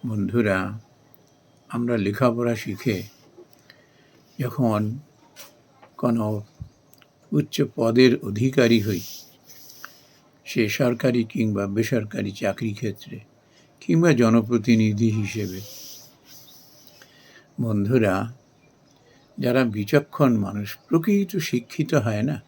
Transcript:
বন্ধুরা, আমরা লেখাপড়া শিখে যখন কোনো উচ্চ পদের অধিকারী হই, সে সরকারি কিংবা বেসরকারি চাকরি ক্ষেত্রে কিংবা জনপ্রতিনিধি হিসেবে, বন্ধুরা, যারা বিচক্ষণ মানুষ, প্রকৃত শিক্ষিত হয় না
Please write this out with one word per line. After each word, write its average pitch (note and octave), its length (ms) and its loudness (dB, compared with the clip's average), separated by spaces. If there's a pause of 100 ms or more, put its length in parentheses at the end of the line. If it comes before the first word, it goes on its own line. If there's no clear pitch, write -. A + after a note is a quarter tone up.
বন্ধুরা, G2+ 720 0 (880)
আমরা A#2+ 280 -2
লেখাপড়া A#2 580 0
শিখে G#2 480 -4 (1400)
যখন A2+ 600 -2 (1000)
কোনো A2 460 -2 (880)
উচ্চ D3 300 0 (140)
পদের A#2+ 400 6
অধিকারী A#2 680 2
হই, G2 180 -2 (1500)
সে A2 240 0
সরকারি A#2+ 540 0
কিংবা G#2+ 440 -2
বেসরকারি G#2 640 -2
চাকরি G#2 420 -4
ক্ষেত্রে - 460 -8 (600)
কিংবা E3 340 4
জনপ্রতিনিধি A2+ 960 4
হিসেবে, G2+ 520 -4 (2000)
বন্ধুরা, G#2+ 720 0 (1040)
যারা B2+ 260 0
বিচক্ষণ A#2 720 0
মানুষ, G2+ 400 -6 (100)
প্রকৃত G3 500 0
শিক্ষিত - 560 -4
হয় G#2+ 300 0
না C#3+ 240 -4